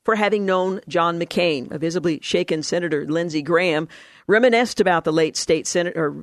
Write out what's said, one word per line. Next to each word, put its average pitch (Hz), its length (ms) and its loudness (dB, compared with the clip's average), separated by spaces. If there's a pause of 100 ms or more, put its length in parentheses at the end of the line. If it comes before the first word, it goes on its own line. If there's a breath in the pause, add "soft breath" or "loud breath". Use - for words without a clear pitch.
for 220 100 2
having 208 320 0
known 185 400 0
John 170 320 0
McCain," 170 540 -2
a - 60 -6
visibly 160 440 -2
shaken 170 400 -2
Senator 160 440 -2
Lindsey 156 360 -2
Graham 165 460 0 (380 loud breath)
reminisced 226 540 4
about 180 220 4
the 156 100 0
late 160 240 2
state - 300 0
sen-, 175 300 -2
or, 151 260 -2